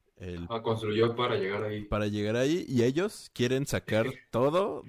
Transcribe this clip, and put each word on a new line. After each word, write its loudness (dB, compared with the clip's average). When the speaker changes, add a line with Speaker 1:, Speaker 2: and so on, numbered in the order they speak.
Speaker 1:
el -8
Speaker 2:
Ah, -6
construyó 2
para 0
llegar -2
ahí. -6
Speaker 1:
para 0
llegar 0
ahí, 2
y 2
ellos 0
quieren 0
sacar 0
Speaker 2:
<laughs> -10
Speaker 1:
todo 2